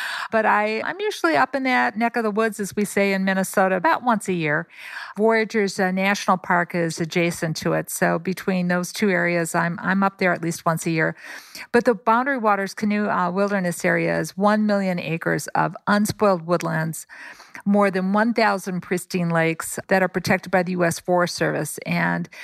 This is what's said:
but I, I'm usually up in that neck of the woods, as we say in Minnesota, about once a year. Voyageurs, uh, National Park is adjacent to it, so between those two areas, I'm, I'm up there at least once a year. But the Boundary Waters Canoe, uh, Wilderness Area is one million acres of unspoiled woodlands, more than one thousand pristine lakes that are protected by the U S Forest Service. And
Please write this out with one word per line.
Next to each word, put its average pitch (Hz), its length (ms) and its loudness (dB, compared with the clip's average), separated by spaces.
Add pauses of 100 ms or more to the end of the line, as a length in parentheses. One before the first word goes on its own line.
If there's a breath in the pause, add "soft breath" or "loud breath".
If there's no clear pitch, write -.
(320 loud breath)
but 220 140 2
I, 214 360 2
I'm 349 180 -6
usually 381 360 0
up 269 200 2
in 269 80 -4
that 247 340 0
neck 226 180 0
of 240 60 0
the 220 80 -2
woods, 220 300 -2
as 196 160 -6
we 208 100 0
say 196 260 0
in 190 140 0
Minnesota, 190 500 2
about 226 280 0
once 233 240 0
a 190 60 0
year. 160 340 0 (500 loud breath)
Voyageurs, 220 640 2
uh, 185 100 2
National 190 480 0
Park 175 380 0
is 170 260 -2
adjacent 165 560 -2
to 160 160 -2
it, 160 160 -2
so 175 300 0
between 180 480 -2
those 180 260 -2
two 208 160 0
areas, 175 460 0
I'm, 170 260 -2
I'm 190 220 0
up 196 160 0
there 185 120 4
at - 120 -2
least 165 200 -4
once 160 220 0
a 170 60 0
year. 160 240 0 (560 loud breath)
But 240 140 4
the 240 100 4
Boundary 254 420 2
Waters 202 380 0
Canoe, 208 340 0
uh, 180 220 0
Wilderness 190 520 0
Area 165 360 0
is 160 180 -6
one 208 300 4
million 190 320 0
acres 165 560 -2
of 160 200 0 (120)
unspoiled 202 580 2
woodlands, 165 600 -2 (560 loud breath)
more 202 280 4
than 185 200 0
one 214 220 2
thousand 196 480 0
pristine 175 480 -2
lakes 165 480 0 (100)
that 190 140 4
are 185 60 4
protected 185 440 -2
by 185 120 4
the 175 80 -4
U 180 120 0
S 170 160 0
Forest 175 360 0
Service. 151 500 -2
And 170 420 -2 (160 loud breath)